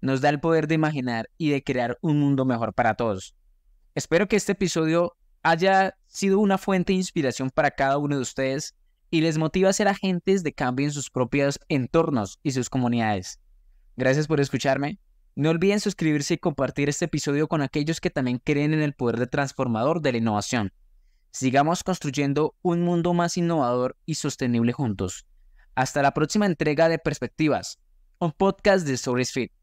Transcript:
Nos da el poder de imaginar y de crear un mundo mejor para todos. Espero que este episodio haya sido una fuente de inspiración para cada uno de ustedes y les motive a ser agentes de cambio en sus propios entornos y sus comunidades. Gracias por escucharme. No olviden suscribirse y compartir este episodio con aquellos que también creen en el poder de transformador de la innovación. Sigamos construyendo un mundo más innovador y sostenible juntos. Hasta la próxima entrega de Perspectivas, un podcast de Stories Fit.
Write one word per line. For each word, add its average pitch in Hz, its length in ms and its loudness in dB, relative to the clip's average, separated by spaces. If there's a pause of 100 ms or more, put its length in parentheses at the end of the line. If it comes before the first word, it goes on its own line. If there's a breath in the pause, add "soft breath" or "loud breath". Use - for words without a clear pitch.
Nos 135 200 0
da 147 80 4
el 147 100 0
poder 160 280 2
de 160 80 0
imaginar 127 600 -2
y 151 120 0
de 139 140 0
crear 123 380 -2
un 147 180 2
mundo 139 260 2
mejor 117 280 -2
para 117 220 2
todos. 104 400 -4 (600)
Espero 170 320 0
que 214 100 0
este 202 160 -2
episodio 170 640 0 (260)
haya 190 540 2 (100)
sido 196 320 2
una 202 180 4
fuente 190 360 0
de 185 40 2
inspiración 139 520 -2
para 147 220 2
cada 139 260 0
uno 147 180 -2
de 139 60 -2
ustedes 135 540 -4 (360)
y 160 100 2
les 156 160 2
motive 160 300 2
a 196 60 4
ser 208 140 2
agentes 190 560 0
de 147 100 -4
cambio 131 320 -2
en 147 80 -2
sus 143 160 -8
propios 139 580 0
entornos 143 760 0
y 151 80 -2
sus 127 180 -2
comunidades. 117 680 -2 (580)
Gracias 131 300 2
por 156 120 0
escucharme. 139 600 -2 (360)
No 143 140 2
olviden 190 300 2
suscribirse 160 560 -2
y - 20 -6
compartir 143 500 -2
este 147 180 -2
episodio 147 420 -2
con 156 140 -2
aquellos 151 380 -2
que 180 100 -2
también 127 300 -2
creen 147 340 0
en 156 80 2
el 147 120 -2
poder 117 260 -2
de 127 80 0
transformador 131 720 0
de 143 120 0
la 120 60 0
innovación. 110 520 0 (600)
Sigamos 139 520 2
construyendo 147 800 -2
un 170 200 0
mundo 175 320 0
más 175 240 0
innovador 127 680 0
y 156 100 -6
sostenible 120 560 -2
juntos. 101 540 -4 (500)
Hasta 131 260 -2
la 139 120 4
próxima 208 320 0
entrega 160 440 2
de 165 100 -2
Perspectivas, - 800 -2 (400)
un 170 120 -2
podcast 190 560 2
de 139 60 0
Stories 123 380 -2
Fit. 120 200 -4 (120)